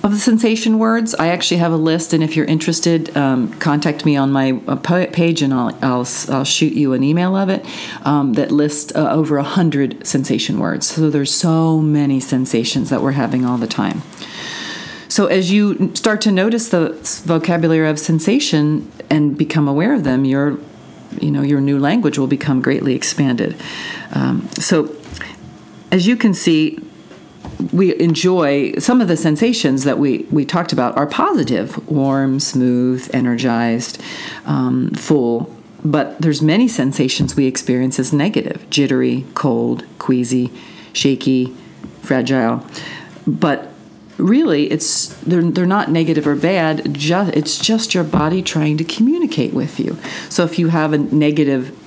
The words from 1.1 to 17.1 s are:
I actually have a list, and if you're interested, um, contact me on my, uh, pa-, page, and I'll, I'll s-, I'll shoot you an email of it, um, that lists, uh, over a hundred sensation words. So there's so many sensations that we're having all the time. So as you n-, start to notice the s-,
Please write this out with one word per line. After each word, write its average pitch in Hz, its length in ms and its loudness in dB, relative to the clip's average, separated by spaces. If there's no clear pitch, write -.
I 160 140 0
actually 175 300 0
have 170 120 2
a 165 60 2
list, 160 360 0
and 156 120 2
if 156 100 -4
you're 156 120 2
interested, 160 680 0
um, 131 440 0
contact 151 440 0
me 151 120 4
on 139 160 2
my, 131 340 0
uh, 139 80 -2
pa-, 175 320 0
page, 165 360 0
and 135 120 2
I'll, 123 260 -2
I'll 127 200 0
s-, - 280 -6
I'll 135 140 0
shoot - 300 0
you 139 200 2
an 131 120 0
email 175 320 2
of 196 120 0
it, - 160 -2
um, 139 280 2
that 139 180 0
lists, 147 460 0
uh, 143 160 2
over 151 260 2
a 139 60 0
hundred 143 600 0
sensation - 540 -2
words. - 300 -2
So 160 200 0
there's 143 240 0
so 160 460 2
many 147 400 2
sensations 127 720 -2
that 127 100 0
we're 135 120 0
having 127 340 0
all 123 120 0
the 113 100 -4
time. - 340 -4
So 202 180 2
as 185 260 2
you 208 260 2
n-, - 160 -2
start 214 280 0
to 214 100 2
notice 220 360 0
the 170 320 0
s-, - 200 -6